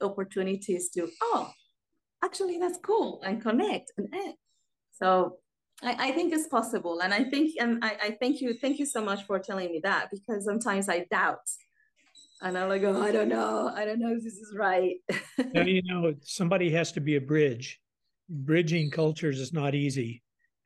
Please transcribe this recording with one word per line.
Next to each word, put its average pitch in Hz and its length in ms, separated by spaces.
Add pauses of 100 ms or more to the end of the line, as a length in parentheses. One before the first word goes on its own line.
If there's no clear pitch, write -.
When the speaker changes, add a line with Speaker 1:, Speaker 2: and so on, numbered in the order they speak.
Speaker 1:
opportunities 190 880
to, 170 180 (140)
"Oh, 466 280 (720)
actually, 370 360
that's 349 240
cool," 381 400
and 190 180
connect 277 560
and 202 160
add. 370 220 (580)
So 185 460 (440)
I, 247 260
I 269 40
think 339 200
it's 311 160
possible. 175 520
And 190 140
I 208 100
think, 294 340
and 233 260
I, 214 180
I 214 180
thank 254 200
you. 240 200
Thank 285 180
you 285 80
so 247 140
much 202 240
for 196 140
telling 190 320
me 160 140
that, 190 260
because 202 340
sometimes 202 440
I 180 220
doubt. 185 380 (920)
And 185 160
I'm 185 100
like, 196 140
"Oh, 196 180
I 208 120
don't 214 160
know. 220 460
I 214 100
don't 220 160
know 233 120
if 233 100
this 220 120
is 214 240
right." 185 380 (120)
<laughs> - 460
Speaker 2:
Now, 170 80
you 185 220
know, 175 360
somebody 180 520
has 165 200
to 165 80
be 147 160
a 139 40
bridge. 135 600 (480)
Bridging 156 600
cultures 156 500
is 131 120
not 143 220
easy. 131 480 (440)